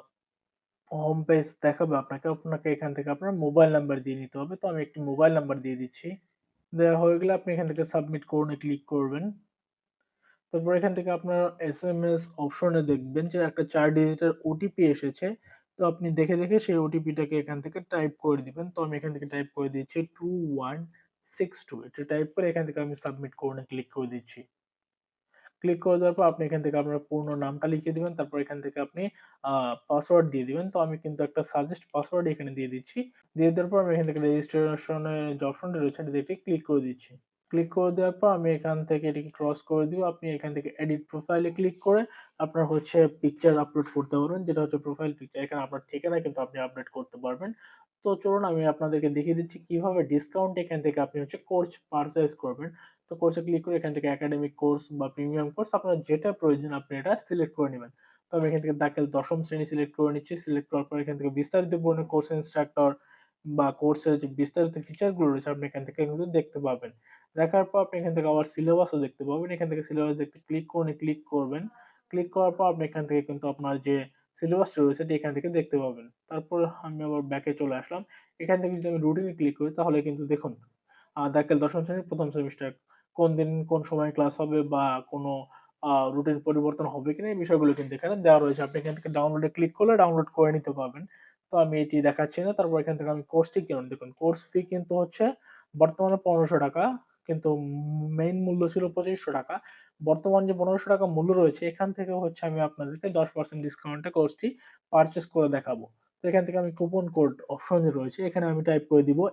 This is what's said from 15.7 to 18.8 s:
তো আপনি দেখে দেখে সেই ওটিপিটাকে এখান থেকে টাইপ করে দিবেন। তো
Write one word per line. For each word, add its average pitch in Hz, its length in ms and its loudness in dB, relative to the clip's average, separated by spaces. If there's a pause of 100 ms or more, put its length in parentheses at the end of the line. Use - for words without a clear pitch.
তো 185 100 2
আপনি 170 240 0
দেখে 160 260 4
দেখে 180 220 4
সেই 202 180 2
ওটিপিটাকে 156 640 0
এখান 147 240 -4
থেকে 165 180 -8
টাইপ 160 380 -2
করে 147 240 2
দিবেন। 151 280 -10
তো 175 120 -4